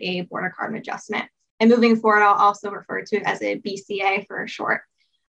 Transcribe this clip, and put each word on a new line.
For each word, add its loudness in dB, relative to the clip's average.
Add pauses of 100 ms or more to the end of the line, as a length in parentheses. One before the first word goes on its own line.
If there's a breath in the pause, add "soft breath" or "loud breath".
a -6
border -8
carbon -8
adjustment. -10 (340)
And 6
moving 6
forward, 4
I'll 6
also 2
refer -8
to -4
it -4
as -4
a -2
B -8
C -8
A -2
for -8
short. -6 (460)